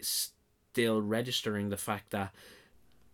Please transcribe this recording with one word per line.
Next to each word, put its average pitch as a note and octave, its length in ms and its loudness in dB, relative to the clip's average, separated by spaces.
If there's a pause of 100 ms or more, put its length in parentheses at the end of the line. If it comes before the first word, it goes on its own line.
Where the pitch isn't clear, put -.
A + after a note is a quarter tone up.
still - 960 0
registering G#2+ 720 0
the G2 80 -2
fact G#2 320 -4
that G2 240 -4 (800)